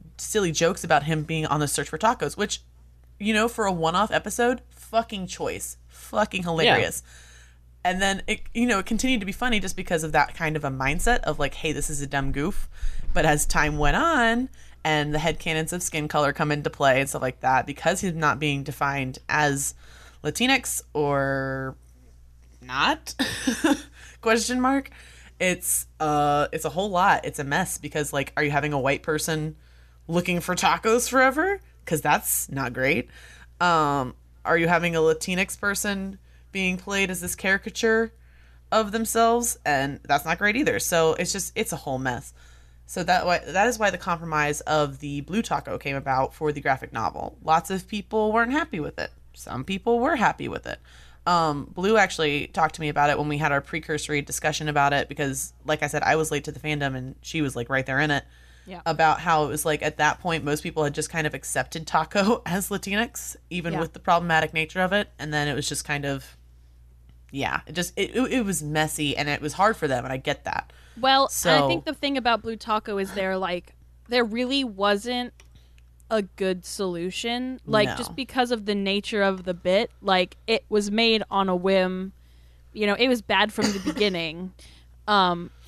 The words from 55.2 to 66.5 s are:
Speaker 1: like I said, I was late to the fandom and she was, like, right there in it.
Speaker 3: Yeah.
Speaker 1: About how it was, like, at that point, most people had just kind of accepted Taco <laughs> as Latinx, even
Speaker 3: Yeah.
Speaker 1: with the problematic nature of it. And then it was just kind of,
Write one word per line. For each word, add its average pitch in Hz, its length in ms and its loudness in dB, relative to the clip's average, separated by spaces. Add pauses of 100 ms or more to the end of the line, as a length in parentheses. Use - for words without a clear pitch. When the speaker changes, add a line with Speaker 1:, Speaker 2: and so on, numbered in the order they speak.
Speaker 1:
like 151 180 -2
I 151 40 -2
said, 143 160 -2
I 147 140 4
was 151 140 0
late 147 140 -4
to 151 80 -10
the - 80 -12
fandom 143 360 -2
and 127 260 -10
she - 200 -6
was, 135 140 -4
like, 120 140 -6
right 131 160 0
there 135 140 0
in 151 100 2
it. 143 140 0 (420)
Speaker 3:
Yeah. 180 200 -14
Speaker 1:
About 156 340 4
how 160 240 4
it 143 40 -2
was, 151 160 -4
like, 151 180 0
at 151 160 -4
that 151 220 2
point, 160 240 -2
most 147 180 -2
people 160 220 -2
had 143 100 -2
just 151 160 -6
kind 160 160 -2
of 151 80 -4
accepted 143 520 -6
Taco 196 560 2
<laughs> - 40 -10
as 180 220 -4
Latinx, 202 680 -4 (140)
even 170 240 -4
Speaker 3:
Yeah. 160 60 -2
Speaker 1:
with 165 120 -4
the - 80 -16
problematic 170 520 2
nature 160 280 -2
of 185 120 0
it. 202 260 0
And 151 140 -6
then 147 160 0
it 143 60 0
was 143 140 -4
just - 160 -6
kind 143 200 -4
of, 139 320 -6 (920)